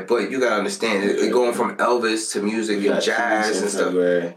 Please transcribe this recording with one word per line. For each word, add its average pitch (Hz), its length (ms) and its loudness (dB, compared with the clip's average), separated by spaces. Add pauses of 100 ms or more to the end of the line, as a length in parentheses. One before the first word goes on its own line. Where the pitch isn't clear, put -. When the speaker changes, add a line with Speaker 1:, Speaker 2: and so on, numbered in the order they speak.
Speaker 1:
but 120 220 0
you 131 120 -4
gotta 113 140 2
understand, 101 480 -2
it, 101 160 2
it 104 60 2
Speaker 2:
Yeah. 107 60 0
Speaker 1:
going 120 220 2
from 107 240 -2
Elvis 113 560 0
to 101 100 -2
music 107 380 -2
Speaker 2:
You 98 100 2
Speaker 1:
and 90 80 0
Speaker 2:
got - 40 -2
Speaker 1:
jazz 107 460 0
and 98 100 0
Speaker 2:
Prince 101 140 -2
Speaker 1:
stuff - 140 0
Speaker 2:
everywhere. 90 500 0